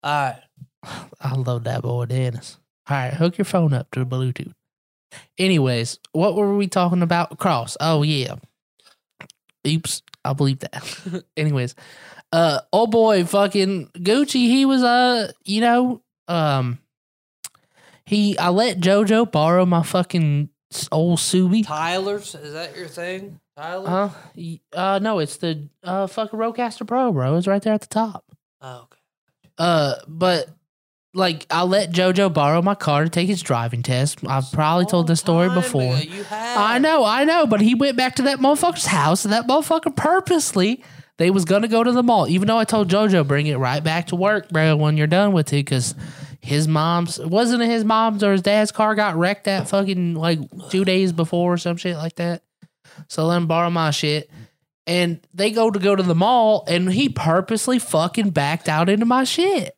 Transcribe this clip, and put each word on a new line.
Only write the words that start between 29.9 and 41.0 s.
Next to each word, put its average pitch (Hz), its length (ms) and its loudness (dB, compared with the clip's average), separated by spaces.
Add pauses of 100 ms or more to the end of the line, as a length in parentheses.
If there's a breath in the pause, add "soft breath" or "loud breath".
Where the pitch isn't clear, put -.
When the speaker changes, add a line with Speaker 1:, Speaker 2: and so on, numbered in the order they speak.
Speaker 2:
but, 165 420 -2 (640)
like, 180 360 -2
I 170 140 0
let 185 280 0
JoJo 185 420 2
borrow 151 280 2
my 196 140 0
car 151 300 0
to 165 40 -2
take 175 200 0
his 185 120 -2
driving 117 420 -4
test. 131 440 -2
I've 131 240 -2
probably 160 340 2
told 175 220 2
this 165 140 2
story 170 260 2
Speaker 1:
Long 180 80 0
time 180 80 2
Speaker 2:
before. 127 320 0
Speaker 1:
ago, - 60 0
you 175 240 -10
have. 226 340 -6
Speaker 2:
I 220 180 2
know, 302 280 4
I 233 180 2
know, 320 240 2
but 214 140 4
he 220 120 6
went 262 240 0
back 254 200 0
to 269 60 -2
that 269 160 0
motherfucker's 294 460 2
house, 160 380 2
and 202 100 -2
that 240 140 -2
motherfucker 311 480 0
purposely, 302 880 0 (340 loud breath)